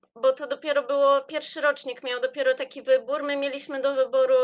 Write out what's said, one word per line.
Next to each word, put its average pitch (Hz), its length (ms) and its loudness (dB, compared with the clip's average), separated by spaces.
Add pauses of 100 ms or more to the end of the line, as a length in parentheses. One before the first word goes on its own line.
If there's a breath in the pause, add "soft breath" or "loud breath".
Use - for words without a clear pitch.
(140)
bo 247 180 2
to 277 140 -4
dopiero 277 360 -2
było, 277 380 2
pierwszy 302 400 -8
rocznik 277 420 -2
miał 247 180 -4
dopiero 262 340 0
taki 269 280 -8
wybór, 262 400 0
my 285 140 -2
mieliśmy 277 440 -6
do 277 140 0
wyboru 262 500 2